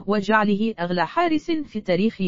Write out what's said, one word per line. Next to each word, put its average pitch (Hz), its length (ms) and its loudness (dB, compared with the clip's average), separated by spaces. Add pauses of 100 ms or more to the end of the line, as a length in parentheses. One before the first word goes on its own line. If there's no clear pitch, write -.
وجعله 208 720 2
أغلى 175 260 0
حارس 330 440 0
في 302 300 -4
تاريخ 196 480 0